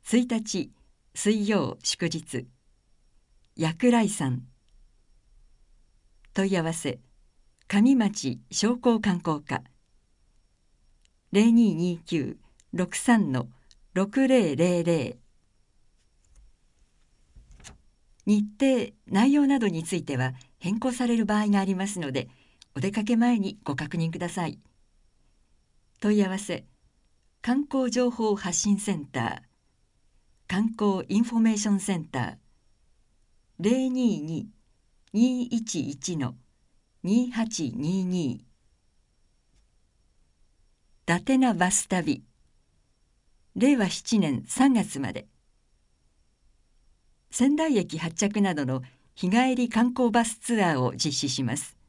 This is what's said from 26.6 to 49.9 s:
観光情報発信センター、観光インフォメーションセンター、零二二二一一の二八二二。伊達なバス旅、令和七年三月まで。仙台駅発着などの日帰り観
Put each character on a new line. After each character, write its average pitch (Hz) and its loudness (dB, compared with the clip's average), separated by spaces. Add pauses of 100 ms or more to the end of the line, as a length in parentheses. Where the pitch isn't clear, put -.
観 262 0
光 262 -2
情 247 0
報 220 -2
発 202 -4
信 202 2
セ 202 -4
ン 147 -8
タ - -6
ー、 117 -4 (1040)
観 208 0
光 208 0
イ 190 2
ン 240 4
フ 233 -4
ォ 226 2
メ 226 4
ー - -2
シ 208 -2
ョ 202 2
ン 190 0
セ - -2
ン 160 -6
タ 131 -6
ー、 95 -4 (1200)
零 254 0
二 240 0
二 156 -8 (680)
二 247 2
一 226 -4
一 165 -8
の 139 -4 (680)
二 240 0
八 226 -4
二 170 -4
二。 180 -2
伊 - -12 (2500)
達 185 2
な 247 4
バ 180 2
ス - -2
旅、 160 -2 (1300)
令 262 4
和 196 2
七 - -2
年 151 0
三 262 4
月 185 -2
ま 101 -6
で。 - -12 (2000)
仙 277 2
台 311 2
駅 165 -2
発 165 -6
着 208 0
な 190 2
ど 147 -4
の 127 -4 (320)
日 180 -4
帰 254 4
り 240 0
観 240 2